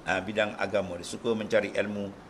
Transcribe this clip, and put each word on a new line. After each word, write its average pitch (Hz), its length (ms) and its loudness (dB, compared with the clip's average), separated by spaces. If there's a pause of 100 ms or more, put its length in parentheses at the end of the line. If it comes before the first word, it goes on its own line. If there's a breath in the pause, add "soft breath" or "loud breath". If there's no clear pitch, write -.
ah, 95 160 2
bidang 104 340 0
agama. 98 380 0
Dia 85 100 -8
suka 117 300 0
mencari 104 400 2
ilmu 101 540 -2